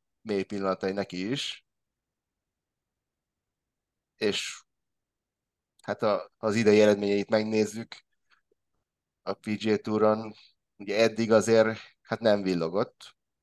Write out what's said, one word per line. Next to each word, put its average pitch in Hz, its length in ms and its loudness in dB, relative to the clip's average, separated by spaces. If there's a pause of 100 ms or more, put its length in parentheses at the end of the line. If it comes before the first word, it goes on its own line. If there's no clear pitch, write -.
(220)
mély 101 220 -4
pillanatai 95 480 -4
neki 95 400 -6
is, - 340 -8 (2500)
és - 480 -6 (1160)
hát - 200 -8
a, 107 360 -2
az 107 180 -2
idei 107 260 6
eredményeit 101 480 2
megnézzük, 110 640 -2 (1300)
a - 120 -6
P - 120 -20
G 107 220 -4
A 107 100 2
Touron, 107 560 0 (440)
ugye 98 220 -4
eddig 110 320 2
azért, 113 480 4 (220)
hát - 180 -8
nem 104 220 2
villogott. 92 760 -4 (260)